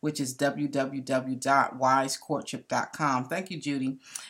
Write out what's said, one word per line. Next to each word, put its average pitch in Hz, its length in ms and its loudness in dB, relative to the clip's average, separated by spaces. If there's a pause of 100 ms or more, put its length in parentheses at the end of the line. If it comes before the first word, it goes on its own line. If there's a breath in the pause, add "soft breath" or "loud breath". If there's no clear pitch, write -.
which 151 180 -2
is 127 160 -2
w 143 320 0
w 135 360 -2
w 131 340 0
dot 135 400 4
wise 131 400 4
courtship - 500 -6
dot - 260 -2
com. 131 340 0
Thank 185 260 -6
you, 156 80 -8
Judy. 135 380 -2 (320 loud breath)